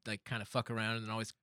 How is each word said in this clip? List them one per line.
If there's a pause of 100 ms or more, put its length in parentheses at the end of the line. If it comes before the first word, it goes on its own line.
like,
kinda
fuck
around
and
then
always